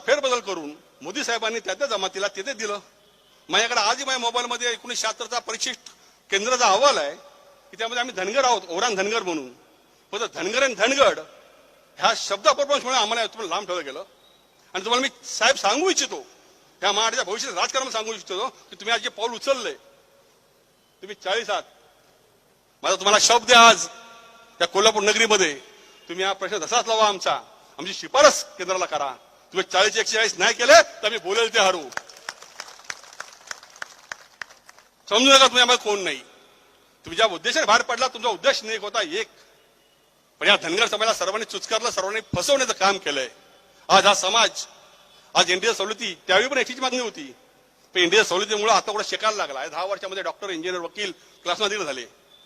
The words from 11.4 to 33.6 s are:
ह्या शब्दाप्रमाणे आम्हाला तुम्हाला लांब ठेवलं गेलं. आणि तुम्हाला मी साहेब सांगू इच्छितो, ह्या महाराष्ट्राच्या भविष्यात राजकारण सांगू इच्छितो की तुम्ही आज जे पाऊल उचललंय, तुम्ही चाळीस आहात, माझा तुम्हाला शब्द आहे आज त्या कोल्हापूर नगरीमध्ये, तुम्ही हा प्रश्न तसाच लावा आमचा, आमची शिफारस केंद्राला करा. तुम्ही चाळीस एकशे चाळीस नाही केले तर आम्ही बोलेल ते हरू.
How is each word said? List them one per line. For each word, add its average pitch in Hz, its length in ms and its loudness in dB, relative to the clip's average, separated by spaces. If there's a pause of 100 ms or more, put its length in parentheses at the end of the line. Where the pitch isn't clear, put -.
ह्या 214 180 2
शब्दाप्रमाणे 262 800 0
आम्हाला 226 280 0
तुम्हाला 190 300 -8
लांब 202 120 -6
ठेवलं 180 180 -6
गेलं. 135 180 -12 (720)
आणि 190 100 -6
तुम्हाला 240 160 2
मी - 260 -6
साहेब 247 300 2
सांगू 269 320 0
इच्छितो, 226 300 -2 (600)
ह्या 202 100 0
महाराष्ट्राच्या 220 400 -2
भविष्यात 233 220 -8
राजकारण 247 360 -4
सांगू 220 240 -6
इच्छितो 196 360 -8
की - 260 -20
तुम्ही 202 180 -6
आज 214 80 -2
जे 240 80 -6
पाऊल 233 240 -6
उचललंय, 226 400 -4 (1300)
तुम्ही 196 200 -14
चाळीस 208 260 -2
आहात, 180 140 -2 (1200)
माझा 175 120 2
तुम्हाला 202 260 4
शब्द 233 300 4
आहे 233 140 12
आज 214 200 8 (720)
त्या 170 80 0
कोल्हापूर 208 360 2
नगरीमध्ये, 208 500 2 (560)
तुम्ही 180 160 -6
हा 196 80 -2
प्रश्न 180 300 -6
तसाच 220 240 -2
लावा 220 200 2
आमचा, 175 320 -2 (400)
आमची 185 140 -10
शिफारस 262 500 4 (140)
केंद्राला 180 280 -4
करा. 143 260 -4 (420)
तुम्ही 180 180 -2
चाळीस 190 260 4
एकशे 208 160 -2
चाळीस 220 240 0
नाही 208 160 2
केले 240 200 6
तर - 320 4
आम्ही 220 140 -2
बोलेल 214 340 -2
ते 226 60 2
हरू. 185 240 2 (3250)